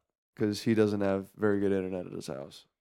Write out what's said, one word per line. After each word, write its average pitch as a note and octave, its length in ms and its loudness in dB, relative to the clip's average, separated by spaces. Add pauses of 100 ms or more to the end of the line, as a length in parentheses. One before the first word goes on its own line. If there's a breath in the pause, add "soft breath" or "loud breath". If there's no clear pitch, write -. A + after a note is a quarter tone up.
(380)
'cause G#2 260 0
he A#2 100 4
doesn't G#2 280 4
have G2 260 0 (100)
very G2+ 220 2
good G2 120 2
internet F#2 360 -2
at F#2+ 60 -12
his F2+ 140 -10
house. C#2 380 -12 (160)